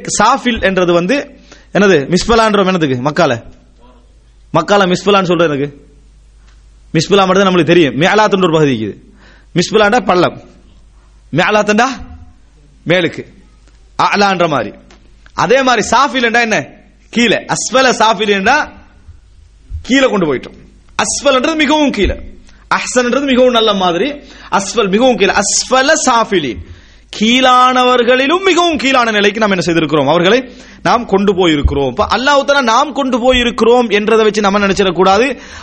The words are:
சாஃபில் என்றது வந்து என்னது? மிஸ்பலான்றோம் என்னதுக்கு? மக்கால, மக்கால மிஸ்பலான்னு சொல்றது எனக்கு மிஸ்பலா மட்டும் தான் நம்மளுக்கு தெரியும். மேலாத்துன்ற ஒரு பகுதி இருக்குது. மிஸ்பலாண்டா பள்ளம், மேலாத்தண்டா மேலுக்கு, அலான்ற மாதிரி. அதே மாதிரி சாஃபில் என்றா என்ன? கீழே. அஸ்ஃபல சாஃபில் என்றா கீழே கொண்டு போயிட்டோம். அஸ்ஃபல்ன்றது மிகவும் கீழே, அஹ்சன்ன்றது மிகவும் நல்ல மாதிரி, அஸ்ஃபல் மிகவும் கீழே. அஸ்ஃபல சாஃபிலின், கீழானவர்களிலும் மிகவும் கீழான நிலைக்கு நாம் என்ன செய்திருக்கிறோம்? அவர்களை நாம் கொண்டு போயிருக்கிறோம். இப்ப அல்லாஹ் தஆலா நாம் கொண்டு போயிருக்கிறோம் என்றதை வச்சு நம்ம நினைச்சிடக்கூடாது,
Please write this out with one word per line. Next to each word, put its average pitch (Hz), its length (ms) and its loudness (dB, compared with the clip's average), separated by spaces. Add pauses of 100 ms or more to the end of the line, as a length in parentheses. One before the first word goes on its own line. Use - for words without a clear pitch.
(220)
சாஃபில் 240 400 0
என்றது 180 300 0
வந்து 180 480 -2 (320)
என்னது? 170 420 2
மிஸ்பலான்றோம் 208 540 2
என்னதுக்கு? 151 320 -2
மக்கால, 143 440 -2 (1080)
மக்கால 190 340 2
மிஸ்பலான்னு 190 360 0
சொல்றது 170 220 0
எனக்கு 143 420 -4 (1080)
மிஸ்பலா 185 340 0
மட்டும் 185 160 2
தான் 185 120 2
நம்மளுக்கு 175 100 2
தெரியும். 143 360 2
மேலாத்துன்ற 190 420 2
ஒரு 175 100 0
பகுதி 139 320 0
இருக்குது. 98 100 -8 (600)
மிஸ்பலாண்டா 202 500 0
பள்ளம், 180 380 0 (880)
மேலாத்தண்டா 208 540 0 (1000)
மேலுக்கு, 160 400 -2 (760)
அலான்ற 180 460 0
மாதிரி. 120 260 -4 (600)
அதே 220 280 2
மாதிரி 240 280 0
சாஃபில் 254 320 0
என்றா 233 180 0
என்ன? 214 280 -2 (420)
கீழே. 220 260 0
அஸ்ஃபல 247 600 -2
சாஃபில் 220 300 0
என்றா 208 440 0 (1080)
கீழே 262 240 0
கொண்டு 185 280 -2
போயிட்டோம். - 220 -10 (400)
அஸ்ஃபல்ன்றது 269 600 -2
மிகவும் 294 340 0
கீழே, 196 300 -2 (540)
அஹ்சன்ன்றது 247 500 -2
மிகவும் 254 280 2
நல்ல 220 220 0
மாதிரி, 185 360 -2 (400)
அஸ்ஃபல் 196 380 -2
மிகவும் 226 280 2
கீழே. 180 160 0
அஸ்ஃபல 262 600 0 (180)
சாஃபிலின், 185 460 -2 (640)
கீழானவர்களிலும் 254 1200 2
மிகவும் 349 320 0
கீழான 240 340 0
நிலைக்கு 208 300 0
நாம் 214 100 0
என்ன 180 120 -2
செய்திருக்கிறோம்? 156 460 0
அவர்களை 180 440 2 (300)
நாம் 214 240 0
கொண்டு 202 260 0
போயிருக்கிறோம். 143 540 0
இப்ப 123 240 -4
அல்லாஹ் 269 380 0
தஆலா 285 140 2
நாம் 254 300 0
கொண்டு 254 420 0
போயிருக்கிறோம் 233 560 2
என்றதை 214 340 2
வச்சு 214 160 0
நம்ம 202 180 0
நினைச்சிடக்கூடாது, 190 800 0 (240)